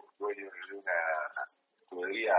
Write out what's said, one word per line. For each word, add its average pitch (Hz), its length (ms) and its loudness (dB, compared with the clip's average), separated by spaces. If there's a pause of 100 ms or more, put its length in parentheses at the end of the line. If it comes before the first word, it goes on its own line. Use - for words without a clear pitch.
(180)
dueño 101 320 -4
de 98 260 -12
una 95 160 -4 (920)
escudería 98 580 0